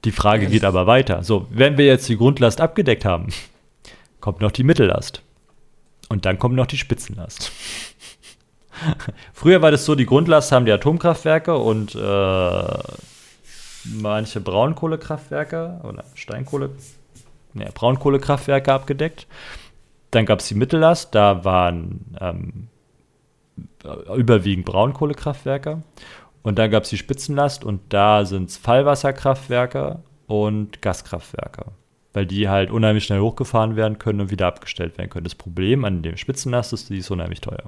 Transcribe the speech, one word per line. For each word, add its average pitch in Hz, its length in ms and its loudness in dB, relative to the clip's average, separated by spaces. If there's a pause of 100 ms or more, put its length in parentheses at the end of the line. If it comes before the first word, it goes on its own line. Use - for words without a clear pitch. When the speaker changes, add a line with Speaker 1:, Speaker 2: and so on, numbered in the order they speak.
Speaker 1:
Die 110 80 0
Frage 104 320 4
Speaker 2:
Ja, 95 60 0
Speaker 1:
geht - 120 2
Speaker 2:
das 98 60 4
Speaker 1:
aber 92 180 2
weiter. 117 360 4
So, 92 280 0
wenn 135 260 4
wir 143 100 6
jetzt 131 220 6
die 113 80 2
Grundlast 139 440 4
abgedeckt 160 440 2
haben, 90 240 -2 (460)
<laughs> - 460 -20
kommt 98 200 -6
noch 104 120 2
die 127 120 0
Mittellast. 120 580 2 (880)
Und 101 160 -4
dann 92 140 2
kommt 127 180 2
noch 127 100 2
die 135 120 -6
Spitzenlast. - 800 -8
<laughs> - 1800 -12
Früher 180 280 6
war 156 120 8
das 143 120 0
so, 151 120 2
die 127 100 2
Grundlast 151 460 4
haben 127 120 6
die 110 80 4
Atomkraftwerke 160 840 2
und, 110 380 -2
äh, 95 840 0 (1040)
manche 107 560 -6
Braunkohlekraftwerke 156 1400 -4
oder 104 220 -14 (100)
Steinkohle, 135 560 -8 (840)
ne, 101 200 -10
Braunkohlekraftwerke 135 1000 -2
abgedeckt. 139 540 -4 (840)
Dann 110 140 2
gab's 104 200 2
die - 80 -6
Mittellast, 160 600 2
da 101 300 4
waren, 90 760 0
ähm, 90 480 -8 (1500)
überwiegend 101 500 2
Braunkohlekraftwerke. 139 1200 -2 (600)
Und 104 140 0
dann 110 120 2
gab's 107 180 2
die 107 80 -6
Spitzenlast 139 680 -4
und 101 240 -4
da 104 360 4
sind's 92 320 -6
Fallwasserkraftwerke 135 1400 0 (300)
und 107 520 -2
Gaskraftwerke, - 880 -8 (480)
weil 101 120 -2
die 98 220 0
halt 98 220 2
unheimlich 107 340 2
schnell 98 160 0
hochgefahren 113 560 0
werden 107 220 -2
können 101 220 -2
und 98 100 -4
wieder 92 160 0
abgestellt - 500 -6
werden 90 140 -10
können. 85 140 -10
Das 85 100 -10
Problem 95 500 -2
an 92 180 -2
dem 82 140 -8
Spitzenlast 123 560 -6
ist, - 180 -12
die 98 80 -6
ist 90 120 -12
unheimlich 87 300 -6
teuer. - 260 -10